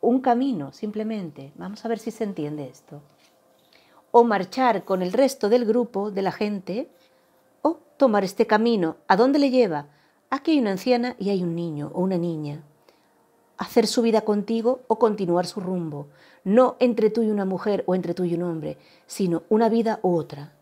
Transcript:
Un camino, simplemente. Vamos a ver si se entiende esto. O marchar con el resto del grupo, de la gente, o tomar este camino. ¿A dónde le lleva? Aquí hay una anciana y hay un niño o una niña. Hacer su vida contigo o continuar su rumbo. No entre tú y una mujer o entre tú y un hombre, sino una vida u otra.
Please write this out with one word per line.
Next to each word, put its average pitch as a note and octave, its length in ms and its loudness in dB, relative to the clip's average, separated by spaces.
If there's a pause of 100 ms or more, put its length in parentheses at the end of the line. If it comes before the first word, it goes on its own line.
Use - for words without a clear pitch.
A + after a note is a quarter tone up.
Un B3 180 2
camino, A#3+ 520 0
simplemente. G#3 840 -10
Vamos F#3+ 280 -14
a A3+ 40 -6
ver A3+ 100 -2
si A#3 100 -8
se A3 140 -6
entiende D3+ 440 -8
esto. C#3+ 360 -20 (1040)
O A#3+ 140 8
marchar G#3 600 0
con F#3 200 -2
el F3+ 100 -4
resto C4 340 2
del A#3+ 180 4
grupo, G#3+ 440 0
de G3 140 -4
la F#3 80 -2
gente, G#3 580 -6 (720)
o D#4+ 160 0 (200)
tomar G#3+ 260 4
este G3 240 0
camino. G#3+ 500 2 (100)
¿A F#3+ 80 6
dónde C4 220 4
le C#4 140 4
lleva? F3 380 2 (420)
Aquí C#4+ 220 -2
hay D4 60 4
una G#3+ 120 0
anciana A#3+ 480 0
y G3 100 -2
hay F#3+ 140 0
un E3+ 100 -2
niño D#3+ 400 -6
o F3+ 80 -2
una F#3 160 0
niña. D3+ 460 -6 (920)
Hacer A3 300 2
su - 140 0
vida A3+ 200 4
contigo A3 680 -2
o A3 100 2
continuar F#3 480 0
su F3 140 -10
rumbo. E3 480 -6 (360)
No A#3 360 4
entre A3+ 300 2
tú A3+ 140 0
y G#3+ 80 0
una G3+ 140 -2
mujer F#3+ 420 -2
o F3+ 80 2
entre F3+ 180 -2
tú F#3 100 -4
y F3 120 -2
un E3+ 80 -4
hombre, D#3 340 -6 (300)
sino F3 420 -2
una A3 200 4
vida A3 340 0
u F3+ 120 2
otra. D3 460 -8